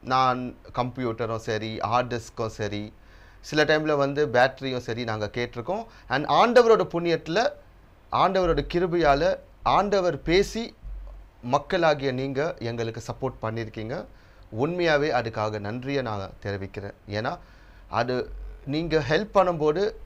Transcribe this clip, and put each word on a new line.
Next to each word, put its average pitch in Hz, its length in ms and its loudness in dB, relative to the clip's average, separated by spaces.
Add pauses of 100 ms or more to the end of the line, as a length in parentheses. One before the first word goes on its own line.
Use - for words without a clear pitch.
நான் 127 520 2 (200)
கம்ப்யூட்டரும் 120 600 -2
சரி, 110 420 -4
ஹார்ட் 120 340 2
டிஸ்க்கும் 117 340 -4
சரி, 104 460 -6 (480)
சில 151 220 2
டைம்ல 156 340 2
வந்து 143 300 2
பேட்டரியும் 131 500 2
சரி, 120 260 -6
நாங்க 107 300 -2
கேட்டிருக்கோம். 120 520 -4 (240)
And 135 160 0
ஆண்டவரோட 226 560 6
புண்ணியத்துல, 170 680 0 (640)
ஆண்டவரோட 165 640 2
கிருபையால 170 640 2 (260)
ஆண்டவர் 180 580 2
பேசி, 202 540 0 (680)
மக்களாகிய 143 680 0
நீங்க 135 480 -2
எங்களுக்கு 117 520 -4
சப்போர்ட் 123 300 -6
பண்ணியிருக்கீங்க. 110 640 -6 (540)
உண்மையாவே 160 500 2
அதுக்காக 113 500 -2
நன்றியை 127 420 -4
நான் 104 380 -6
தெரிவிக்கிறேன். 98 540 -8 (160)
ஏன்னா, 113 280 -4 (520)
அது 123 420 -2 (340)
நீங்க 156 440 0
ஹெல்ப் 196 240 0
பண்ணும்போது 175 580 2 (140)